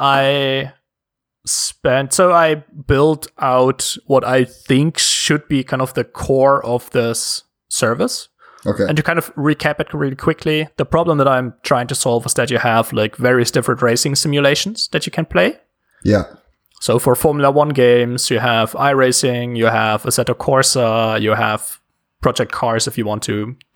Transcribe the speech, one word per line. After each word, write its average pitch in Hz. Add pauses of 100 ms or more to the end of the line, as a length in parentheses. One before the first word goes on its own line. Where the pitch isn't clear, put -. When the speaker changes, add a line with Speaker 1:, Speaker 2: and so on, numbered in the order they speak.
Speaker 1:
I 139 (720)
spent, -
so 180
I 160 (240)
built 147 (100)
out 127 (100)
what 131
I 127
think 143
should -
be 135
kind 131
of 131
the 127
core 135
of 120
this - (240)
service. 135 (360)
Speaker 2:
Okay. 104
Speaker 1:
And 156
to 156
kind 170
of -
recap 147
it -
really 139
quickly, 156 (100)
the 139
problem 160
that 135
I'm 127
trying 123
to 135
solve 120
is -
that 120
you 120
have, 113
like, 107
various 123
different 120
racing 127
simulations 147
that -
you -
can 165
play. 185 (420)
Speaker 2:
Yeah. 101 (560)
Speaker 1:
So 117
for 123
Formula 143
One 147
games, 120
you 113
have 113
iRacing, 127
you 113
have 110
Assetto 123
Corsa, 113
you 107
have 110 (420)
Project 127
Cars 113
if 107
you 113
want 107
to, 107 (220)